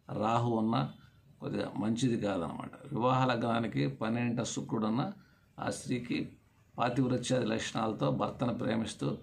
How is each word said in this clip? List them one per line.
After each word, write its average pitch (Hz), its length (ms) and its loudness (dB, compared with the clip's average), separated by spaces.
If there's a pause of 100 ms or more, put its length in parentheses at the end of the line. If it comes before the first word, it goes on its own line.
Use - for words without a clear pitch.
(120)
రాహు 117 420 2
ఉన్న 113 360 2 (500)
కొద్దిగా - 380 -4
మంచిది 113 420 2
కాదనమాట. 95 500 -2 (220)
వివాహ 127 320 4
లగ్నానికి 120 640 2
పన్నెండింట 117 540 0
శుక్రుడు 120 440 -2
ఉన్న 139 260 0 (480)
ఆ - 100 -4
స్త్రీకి 135 580 -4 (500)
పాతివ్రత్యాది 123 680 2
లక్షణాలతో 110 640 0
భర్తను 117 440 0
ప్రేమిస్తూ 110 680 -2